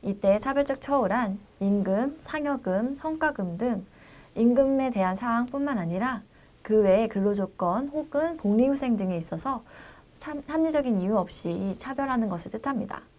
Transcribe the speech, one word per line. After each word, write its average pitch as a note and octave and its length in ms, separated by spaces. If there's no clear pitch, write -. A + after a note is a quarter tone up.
이때 G3+ 380
차별적 C4+ 420
처우란 A3 580
임금, G3+ 600
상여금, C#4 760
성과금 D4 600
등 A3 280
임금에 C4 540
대한 F#3+ 260
사항뿐만 B3 640
아니라 G3 460
그 G#3+ 180
외의 G3+ 260
근로조건 G3+ 840
혹은 D4+ 480
복리후생 B3 600
등에 F#3 200
있어서 E3 460
참-, D4 260
합리적인 D4 540
이유 G3+ 160
없이 F#3 600
차별하는 B3+ 520
것을 E3+ 220
뜻합니다. - 500